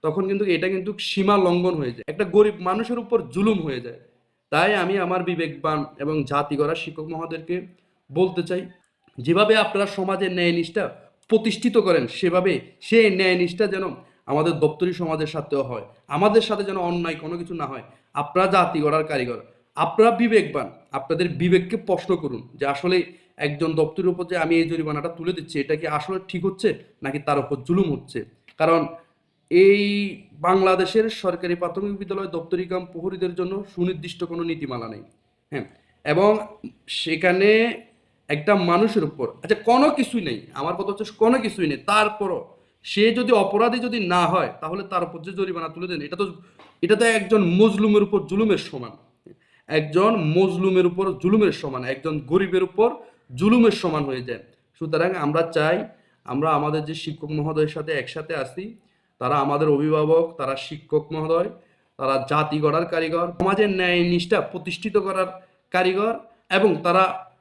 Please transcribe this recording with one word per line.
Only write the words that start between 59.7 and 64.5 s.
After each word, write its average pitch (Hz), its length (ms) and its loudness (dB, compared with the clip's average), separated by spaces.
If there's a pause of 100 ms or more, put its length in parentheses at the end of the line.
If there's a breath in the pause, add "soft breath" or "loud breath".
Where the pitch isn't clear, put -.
অভিভাবক, 156 480 2 (140)
তারা 135 160 -4 (120)
শিক্ষক 151 380 -4 (100)
মহোদয়, 165 340 0 (500 soft breath)
তারা 135 160 0 (160)
জাতি 151 340 0
গড়ার 160 280 2
কারিগর, 165 340 -2 (140)
সমাজের 196 380 2
ন্যায় 180 220 2 (120)
নিষ্ঠা 175 260 2 (140)